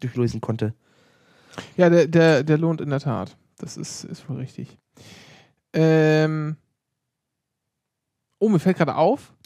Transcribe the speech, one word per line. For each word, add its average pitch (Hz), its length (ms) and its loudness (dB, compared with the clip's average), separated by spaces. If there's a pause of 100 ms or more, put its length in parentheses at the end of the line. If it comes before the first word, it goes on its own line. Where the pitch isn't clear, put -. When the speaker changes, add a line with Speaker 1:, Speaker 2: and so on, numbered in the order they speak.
Speaker 1:
durchlesen 120 400 -4
konnte. 110 340 -6 (1000)
Speaker 2:
Ja, 180 120 4
der, 170 200 4
der, 165 340 4
der 151 160 2
lohnt 165 220 -2
in 147 100 -6
der 139 80 -2
Tat. 110 380 -6 (220)
Das - 180 -14
ist, - 260 -14
ist - 260 -16
wohl 135 100 -10
richtig. - 380 -14 (960)
Ähm, 156 840 2 (1800)
oh, 214 80 2
mir 196 100 2
fällt 185 200 0
gerade 147 180 -2
auf, 190 360 -2 (120)